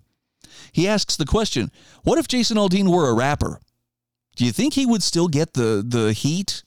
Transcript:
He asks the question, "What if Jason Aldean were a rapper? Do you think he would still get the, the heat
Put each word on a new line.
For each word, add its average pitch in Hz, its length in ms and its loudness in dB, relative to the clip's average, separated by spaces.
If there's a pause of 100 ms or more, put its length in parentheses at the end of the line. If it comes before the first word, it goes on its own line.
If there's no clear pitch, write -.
(720)
He 170 160 0
asks 214 280 -2
the 151 100 -4
question, 143 460 -2 (320)
"What 247 160 2
if 277 80 -2
Jason 233 300 0
Aldean 196 340 2
were 165 180 4
a 113 40 2
rapper? 127 460 -2 (760)
Do 120 100 0
you 120 60 2
think 277 220 0
he 269 120 0
would 226 160 2
still 170 260 0
get 156 260 -2
the, 110 320 0
the 117 280 0
heat 165 540 -4